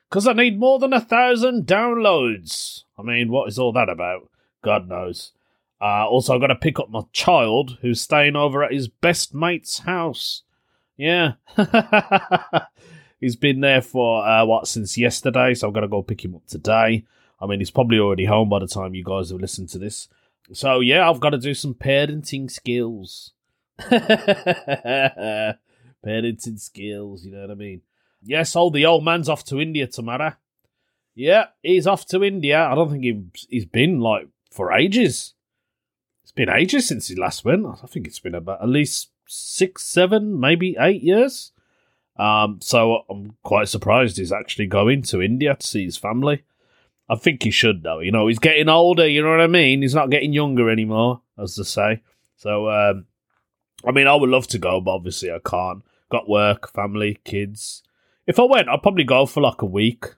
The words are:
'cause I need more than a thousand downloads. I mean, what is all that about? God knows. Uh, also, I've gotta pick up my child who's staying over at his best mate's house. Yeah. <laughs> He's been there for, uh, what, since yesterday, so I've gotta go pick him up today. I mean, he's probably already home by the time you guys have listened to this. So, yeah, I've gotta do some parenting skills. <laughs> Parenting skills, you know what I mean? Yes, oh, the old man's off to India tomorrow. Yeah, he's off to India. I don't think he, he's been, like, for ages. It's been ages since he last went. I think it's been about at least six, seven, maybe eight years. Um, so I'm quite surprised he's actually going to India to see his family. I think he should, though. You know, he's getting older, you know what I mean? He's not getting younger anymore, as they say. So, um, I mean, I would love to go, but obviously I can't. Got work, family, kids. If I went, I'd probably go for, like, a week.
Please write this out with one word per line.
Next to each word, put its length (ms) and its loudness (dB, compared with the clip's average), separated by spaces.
'cause 180 0
I 60 4
need 260 2
more 180 4
than 160 0
a 80 2
thousand 640 0
downloads. 1200 0
I 40 -18
mean, 300 -2
what 180 0
is 80 -8
all 160 0
that 160 0
about? 400 -8
God 240 0
knows. 440 -10
Uh, 260 0
also, 260 2
I've 80 2
gotta 140 2
pick 240 -2
up 120 -8
my 100 -6
child 680 2
who's 220 -2
staying 320 2
over 280 0
at 80 -2
his 160 -4
best 460 -2
mate's 460 -4
house. 640 -6
Yeah. 380 0
<laughs> 1080 0
He's 160 -4
been 260 0
there 200 4
for, 440 0
uh, 200 4
what, 220 0
since 280 -8
yesterday, 600 0
so 120 -4
I've 60 -4
gotta 140 -2
go 160 -4
pick 200 -8
him 120 -10
up 100 -20
today. 580 0
I 60 -6
mean, 120 -2
he's 120 -6
probably 260 2
already 280 2
home 220 2
by 120 0
the 80 -6
time 260 -8
you 100 -12
guys 280 -6
have 100 -10
listened 280 -10
to 100 -14
this. 280 -12
So, 280 0
yeah, 280 4
I've 100 0
gotta 200 0
do 160 -4
some 180 -8
parenting 760 -2
skills. 840 -6
<laughs> 100 -16
Parenting 540 -6
skills, 640 -14
you 60 -18
know 80 -18
what 120 -16
I 40 -14
mean? 260 -14
Yes, 360 -4
oh, 120 4
the 160 2
old 200 4
man's 240 0
off 160 -4
to 160 -4
India 260 -4
tomorrow. 460 -6
Yeah, 300 4
he's 260 2
off 200 0
to 180 0
India. 360 2
I 140 0
don't 160 2
think 120 -6
he, 200 -2
he's 180 -4
been, 360 0
like, 260 0
for 220 -4
ages. 600 0
It's 100 -20
been 160 0
ages 400 2
since 180 -6
he 80 -10
last 300 -6
went. 200 2
I 220 -14
think 180 -10
it's 140 -16
been 160 -8
about 260 -8
at 60 -2
least 440 -2
six, 560 -6
seven, 580 0
maybe 360 0
eight 260 2
years. 500 0
Um, 440 2
so 480 2
I'm 320 -14
quite 280 0
surprised 480 2
he's 160 -4
actually 340 -6
going 360 2
to 180 -4
India 340 0
to 100 -12
see 200 -4
his 100 -8
family. 480 -2
I 80 0
think 280 -2
he 80 0
should, 300 2
though. 180 -6
You 120 -4
know, 160 2
he's 120 0
getting 280 4
older, 400 6
you 160 2
know 60 2
what 100 4
I 80 6
mean? 360 4
He's 120 0
not 140 2
getting 240 2
younger 360 2
anymore, 520 0
as 180 -10
they 80 -8
say. 380 -2
So, 340 -4
um, 360 0
I 40 2
mean, 160 4
I 80 6
would 140 2
love 180 2
to 120 -6
go, 220 0
but 100 -2
obviously 400 -8
I 80 -10
can't. 420 -6
Got 200 -4
work, 420 2
family, 520 -4
kids. 580 -10
If 120 0
I 40 6
went, 260 4
I'd 140 -2
probably 200 2
go 220 4
for, 160 -4
like, 220 0
a 20 -4
week. 400 0